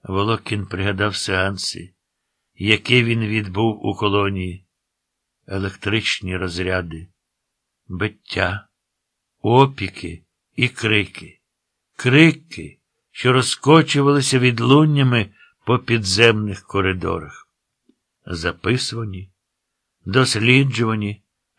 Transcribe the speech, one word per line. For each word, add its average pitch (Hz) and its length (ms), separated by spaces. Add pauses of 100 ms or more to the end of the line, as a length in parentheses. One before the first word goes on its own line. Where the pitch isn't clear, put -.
Волокін 101 640
пригадав 101 500
сеанси, 95 760 (600)
які 110 500
він 117 160
відбув 107 680
у 104 80
колонії. 98 720 (800)
Електричні 98 880
розряди, 90 720 (800)
биття, 98 800 (760)
опіки 107 840 (320)
і 123 120
крики. 104 720 (560)
Крики, 127 840 (320)
що - 220
розкочувалися 139 1040
відлуннями 127 920 (340)
по 120 140
підземних 107 840
коридорах. 90 840 (760)
Записувані, 95 1080 (720)
досліджувані, 113 1160 (360)